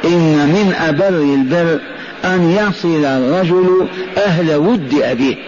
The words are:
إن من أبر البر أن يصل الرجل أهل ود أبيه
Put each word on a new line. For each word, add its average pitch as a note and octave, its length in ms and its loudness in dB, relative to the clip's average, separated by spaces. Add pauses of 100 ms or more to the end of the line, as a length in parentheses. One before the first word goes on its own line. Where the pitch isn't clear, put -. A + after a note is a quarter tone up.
إن D#3+ 320 2 (100)
من F#3 320 2
أبر D#3+ 280 0
البر D#3+ 720 0 (460)
أن F3+ 260 2
يصل F3+ 540 0
الرجل F3 800 2 (300)
أهل F3 380 0
ود D#3 380 0 (100)
أبيه B2 320 0 (120)